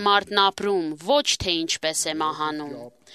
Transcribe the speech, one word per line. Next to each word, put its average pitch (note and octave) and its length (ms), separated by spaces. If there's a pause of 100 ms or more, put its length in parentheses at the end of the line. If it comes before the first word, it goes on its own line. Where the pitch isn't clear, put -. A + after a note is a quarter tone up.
(100)
մարդն G3+ 400
ապրում, G3 360 (200)
ոչ C#4+ 220 (180)
թե E3+ 160
ինչպես D#3+ 400
է D#3 120 (120)
մահանում»։ D3+ 520 (360)